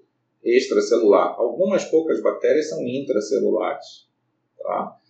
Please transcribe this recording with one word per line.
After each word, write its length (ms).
extracelular. 960
Algumas 480
poucas 360
bactérias 480
são 180
intracelulares, 1200
tá? 400